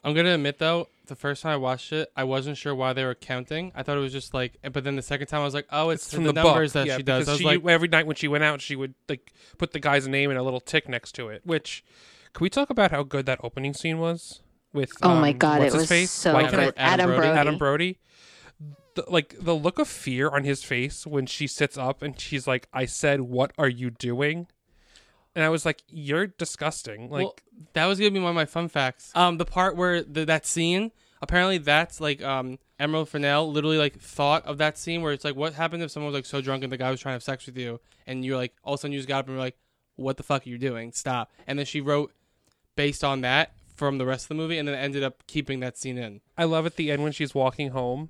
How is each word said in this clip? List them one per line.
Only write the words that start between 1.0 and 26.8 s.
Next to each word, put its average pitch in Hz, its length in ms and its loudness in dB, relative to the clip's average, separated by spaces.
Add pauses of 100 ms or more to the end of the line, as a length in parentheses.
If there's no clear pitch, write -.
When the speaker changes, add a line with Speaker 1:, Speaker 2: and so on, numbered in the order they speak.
Speaker 1:
the 139 80 -12
first 143 260 -6
time 156 120 -2
I - 40 0
watched 131 360 -4
it, 156 220 -4
I 135 100 -2
wasn't 135 320 -2
sure 143 180 -4
why 131 180 0
they 131 120 -2
were 127 100 -2
counting. 156 580 -6
I 135 80 -10
thought 143 160 -2
it 139 40 0
was 135 120 -4
just 135 220 -10
like, 127 220 -4 (140)
but 135 120 -4
then 139 140 -2
the 131 40 -4
second 143 260 -4
time 151 140 -2
I 143 40 -2
was 139 100 -4
like, 147 160 -4
"Oh, 156 180 2
it's 156 140 -2
Speaker 2:
It's - 80 -12
Speaker 1:
to 147 60 -8
Speaker 2:
from 165 80 0
Speaker 1:
the 151 80 2
Speaker 2:
the 160 100 4
Speaker 1:
numbers 156 300 6
Speaker 2:
book. 143 100 2
Speaker 1:
that 147 40 0
Speaker 2:
Yeah, 131 100 0
Speaker 1:
she 135 60 -4
does." 131 220 2
Speaker 2:
because 143 40 -2
Speaker 1:
I - 20 2
was 147 80 2
Speaker 2:
she, - 60 0
Speaker 1:
like, 160 280 4
Speaker 2:
every 170 140 4
night 160 180 4
when 156 120 -2
she 151 100 -4
went 147 160 2
out, 147 180 2
she - 140 -6
would, 135 180 -6 (160)
like, - 220 -8 (260)
put 170 140 -4
the 160 80 -6
guy's 139 280 2
name 139 220 2
and 135 80 0
a 127 60 0
little 127 160 -2
tick - 300 -2
next 123 240 -6
to 117 160 -10
it. 104 140 -12
Which, - 400 -4 (500)
can - 100 -2
we 190 80 2
talk 285 180 0
about 220 220 4
how 143 100 0
good 135 240 -2
that 131 180 0
opening 135 300 -6
scene 160 240 -4
was? 165 440 -6 (320)
With, 139 180 -2 (100)
Speaker 3:
Oh 180 140 8
my 151 160 6
Speaker 2:
um, 123 80 -2
Speaker 3:
God, 151 220 6
Speaker 2:
what's 139 120 4
Speaker 3:
it 151 40 4
Speaker 2:
his 160 60 4
Speaker 3:
was 160 60 -2
Speaker 2:
face? 175 220 4
Speaker 3:
so 165 220 2
Speaker 2:
White 131 180 4
Speaker 3:
good. 190 60 2
Speaker 2:
guy. - 60 4 (120)
Speaker 3:
Adam - 20 -
Speaker 1:
Adam 131 300 4
Brody. 170 200 4
Speaker 3:
Brody. 156 120 4
Speaker 2:
Adam 147 180 2
Brody. 151 420 0 (960)
The, 180 140 -4
like, 165 300 0
the 170 160 0
look 156 240 0
of 302 100 2
fear 135 400 -2
on 139 160 0
his 139 180 -2
face 127 420 -4
when 143 200 -2
she 139 220 -6
sits - 300 -2
up 131 240 -4
and 143 180 -8
she's - 280 -6
like, 127 240 -2
"I 131 140 -2
said, 143 360 0
what 123 360 0
are 147 100 2
you 123 220 -2
doing?" 143 580 -4 (880)
And 165 80 2
I 156 60 4
was 160 160 0
like, 160 240 0
"You're 156 380 -2
disgusting." 147 840 -8